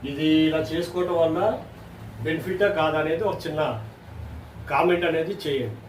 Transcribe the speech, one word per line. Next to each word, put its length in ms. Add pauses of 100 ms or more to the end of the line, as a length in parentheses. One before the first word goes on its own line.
(100)
ఇది 180 (180)
ఇలా 140 (100)
చేసుకోవటం 520
వల్ల 180 (840)
బెనిఫిటా 440 (100)
కాదా 240
అనేది 280
ఒక 140
చిన్న 160 (1080)
కామెంట్ 400
అనేది 240 (100)
చేయండి. 340 (100)